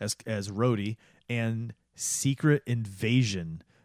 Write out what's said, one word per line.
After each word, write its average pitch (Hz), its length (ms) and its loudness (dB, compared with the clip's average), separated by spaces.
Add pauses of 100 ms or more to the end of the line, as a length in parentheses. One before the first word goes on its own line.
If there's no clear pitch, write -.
as, 104 160 -4 (100)
as 104 220 -4
Rhodey, 107 480 0 (320)
and 113 460 -2 (220)
Secret - 720 2
Invasion, 104 960 0 (220)